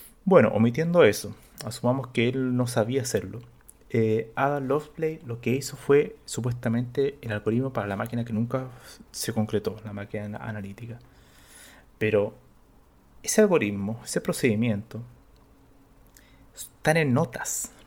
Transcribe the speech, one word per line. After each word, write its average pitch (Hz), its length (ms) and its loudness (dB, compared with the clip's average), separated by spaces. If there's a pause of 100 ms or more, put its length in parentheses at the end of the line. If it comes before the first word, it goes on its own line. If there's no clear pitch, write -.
(240)
Bueno, 165 240 8
omitiendo 151 560 4
eso, 104 300 4 (300)
asumamos 123 440 -2
que 120 200 0
él 127 280 -2
no 123 100 0
sabía 120 360 -2
hacerlo. 101 380 -4 (560)
Eh, 110 380 2
Ada 143 240 0
Lovelace 151 640 -4
lo 117 160 -10
que 117 100 -2
hizo 131 260 -4
fue - 480 4
supuestamente 123 1000 -2
el 113 80 -8
algoritmo 113 420 -2
para 107 140 -2
la 101 80 -4
máquina 117 300 -4
que 120 80 -8
nunca 120 360 -2 (440)
se - 200 -6
concretó, 107 520 -2
la 110 80 -12
máquina 101 320 -8
ana-, 104 140 -10
analítica. 110 600 -10 (1000)
Pero 107 380 2 (880)
ese - 200 2
algoritmo, 110 600 2
ese - 160 -2
procedimiento, 110 800 0 (1500)
están - 420 -2
en 143 180 2
notas, - 580 -4 (140)